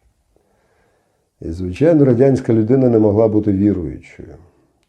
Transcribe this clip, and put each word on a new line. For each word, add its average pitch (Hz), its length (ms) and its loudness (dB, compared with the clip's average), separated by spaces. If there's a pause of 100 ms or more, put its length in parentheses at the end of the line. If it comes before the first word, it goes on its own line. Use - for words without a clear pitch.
(1400)
І, 82 100 -10
звичайно, 135 540 0
радянська 127 480 2
людина 120 360 0
не 113 100 2
могла 107 280 2
бути 107 240 -2
віруючою. 90 840 -6 (520)